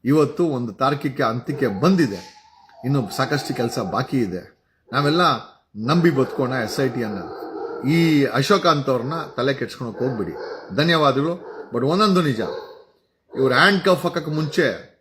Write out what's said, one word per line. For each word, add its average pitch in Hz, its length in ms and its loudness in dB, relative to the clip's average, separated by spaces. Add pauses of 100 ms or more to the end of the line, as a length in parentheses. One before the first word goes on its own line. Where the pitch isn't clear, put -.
ಇವತ್ತು 151 400 2
ಒಂದು 123 280 -2
ತಾರ್ಕಿಕ 143 480 -2
ಅಂತ್ಯಕ್ಕೆ 123 460 -2
ಬಂದಿದೆ, 113 840 0 (340)
ಇನ್ನು 131 320 0
ಸಾಕಷ್ಟು 135 360 -2
ಕೆಲಸ 117 260 -4 (120)
ಬಾಕಿ 131 260 -2
ಇದೆ. 90 400 -4 (360)
ನಾವೆಲ್ಲ 147 280 2 (560)
ನಂಬಿ 160 320 4
ಬದುಕೋಣ 131 420 0
ಎಸ್ 123 280 -4
ಐ 131 100 0
ಟಿ 117 140 -4
ಅನ್ನ. - 840 -8
ಈ 156 360 4
ಅಶೋಕ 139 420 2
ಅಂತವ್ರನ್ನ 135 460 0 (240)
ತಲೆ 147 160 0
ಕೆಡ್ಸ್ಕೊಳಕ್ - 460 -8
ಹೋಗ್ಬಿಡಿ. 113 320 -2 (440)
ಧನ್ಯವಾದಗಳು. 156 640 2 (340)
But 120 120 0
ಒಂದೊಂದು 185 360 4
ನಿಜ, 135 180 0 (960)
ಇವ್ರು 131 200 2
ಹ್ಯಾಂಡ್ 180 280 4
ಕಫ್ 180 200 4
ಹಾಕಕ್ 170 260 -4
ಮುಂಚೆ 151 720 -2